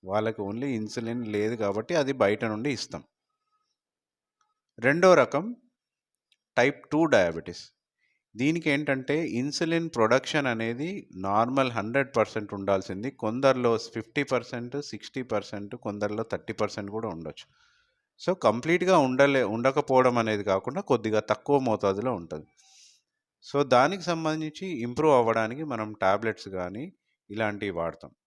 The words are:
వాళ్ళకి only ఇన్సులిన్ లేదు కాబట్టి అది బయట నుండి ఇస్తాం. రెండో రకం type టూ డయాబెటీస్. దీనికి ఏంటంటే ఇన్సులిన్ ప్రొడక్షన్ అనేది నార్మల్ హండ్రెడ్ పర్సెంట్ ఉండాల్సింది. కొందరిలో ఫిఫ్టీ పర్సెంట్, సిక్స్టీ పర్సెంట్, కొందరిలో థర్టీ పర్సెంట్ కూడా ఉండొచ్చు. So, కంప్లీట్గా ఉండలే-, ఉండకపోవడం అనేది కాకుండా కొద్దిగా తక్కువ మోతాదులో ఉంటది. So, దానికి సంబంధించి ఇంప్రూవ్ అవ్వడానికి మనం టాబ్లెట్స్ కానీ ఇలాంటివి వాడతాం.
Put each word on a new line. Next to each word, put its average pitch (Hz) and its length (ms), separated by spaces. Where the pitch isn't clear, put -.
వాళ్ళకి 107 380
only 110 220
ఇన్సులిన్ 117 600
లేదు 107 300
కాబట్టి 107 380
అది 139 180
బయట 110 320
నుండి 110 260
ఇస్తాం. - 340
రెండో 170 340
రకం 160 420
type 135 180
టూ 156 120
డయాబెటీస్. 87 680
దీనికి 156 340
ఏంటంటే 143 580
ఇన్సులిన్ 160 680
ప్రొడక్షన్ 127 520
అనేది 120 680
నార్మల్ 117 560
హండ్రెడ్ 117 440
పర్సెంట్ 107 380
ఉండాల్సింది. 98 560
కొందరిలో 123 680
ఫిఫ్టీ - 460
పర్సెంట్, 123 600
సిక్స్టీ - 400
పర్సెంట్, 101 540
కొందరిలో 104 560
థర్టీ 107 200
పర్సెంట్ 101 380
కూడా 110 180
ఉండొచ్చు. 82 360
So, 185 140
కంప్లీట్గా 180 600
ఉండలే-, 135 480
ఉండకపోవడం 127 720
అనేది 110 260
కాకుండా 104 360
కొద్దిగా 107 400
తక్కువ - 380
మోతాదులో 107 560
ఉంటది. 80 320
So, 143 100
దానికి 139 400
సంబంధించి 160 640
ఇంప్రూవ్ 143 480
అవ్వడానికి 113 500
మనం 113 360
టాబ్లెట్స్ 104 480
కానీ 95 440
ఇలాంటివి 104 400
వాడతాం. 82 400